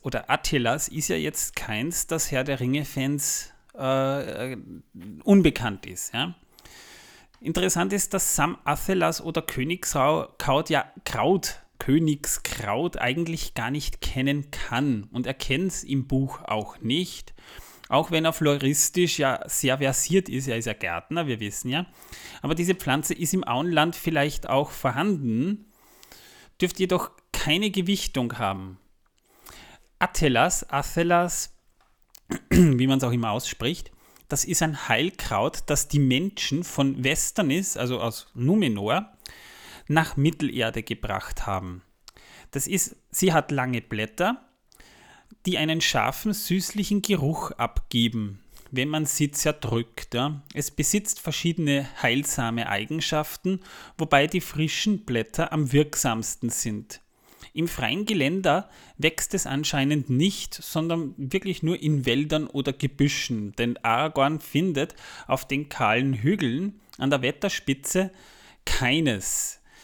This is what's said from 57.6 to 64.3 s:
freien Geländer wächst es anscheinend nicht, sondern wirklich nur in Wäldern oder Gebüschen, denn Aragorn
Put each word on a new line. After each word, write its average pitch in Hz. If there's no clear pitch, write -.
freien 143
Geländer 180
wächst -
es 190
anscheinend 143
nicht, 151
sondern 165
wirklich 185
nur 165
in 147
Wäldern 151
oder 139
Gebüschen, 127
denn 117
Aragorn 143